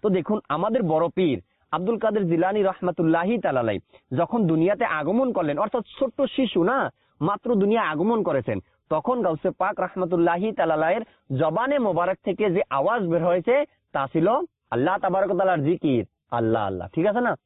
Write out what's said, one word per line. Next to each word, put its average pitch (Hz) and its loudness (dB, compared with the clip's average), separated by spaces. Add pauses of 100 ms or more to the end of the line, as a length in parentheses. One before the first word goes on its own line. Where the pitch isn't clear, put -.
তো 208 0
দেখুন, 190 0
আমাদের 214 -2
বড় 160 2
পীর 147 0 (280)
আব্দুল 185 -2
কাদের 214 0
জিলানী 180 0
রহমাতুল্লাহি 180 0
তালালাই 123 0 (380)
যখন 185 0
দুনিয়াতে 165 2
আগমন 196 0
করলেন, 151 -2
অর্থাৎ 214 -2 (160)
ছোট্ট 269 -2
শিশু 226 0
না, 208 0 (300)
মাত্র 208 -2
দুনিয়া 208 2
আগমন 185 0
করেছেন, 135 -2 (300)
তখন 233 0
গাউসে 175 0
পাক 196 -4
রহমাতুল্লাহি 180 0
তালালাইয়ের 165 0 (340)
জবানে 208 0
মোবারক 185 0
থেকে 196 0
যে 175 2 (100)
আওয়াজ 185 0
বের 165 0
হয়েছে, 185 2 (280)
তা 139 -2
ছিল 170 2 (420)
আল্লাহ 151 0
তাবারক 190 0
তাআলার 180 0
জিকির, 139 0 (240)
"আল্লাহ, 113 0
আল্লাহ", 92 -6
ঠিক 165 -2
আছে 214 0
না? 226 -2